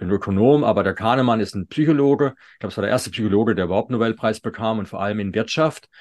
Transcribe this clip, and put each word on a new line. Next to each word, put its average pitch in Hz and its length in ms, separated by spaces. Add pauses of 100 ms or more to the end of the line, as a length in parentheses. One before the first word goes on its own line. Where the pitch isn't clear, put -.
ein 90 100
Ökonom, 104 540
aber 101 180
der 92 120
Kahnemann 120 440
ist 104 160
ein 95 140
Psychologe. 143 680 (200)
Ich - 40
glaub, 95 140
es - 40
war 104 60
der 101 80
erste 110 200
Psychologe, 107 440
der 92 120
überhaupt 95 240
einen 123 80
Nobelpreis 110 420
bekam 110 400
und 98 80
vor 92 120
allem 104 200
in 98 120
Wirtschaft. 143 560 (120)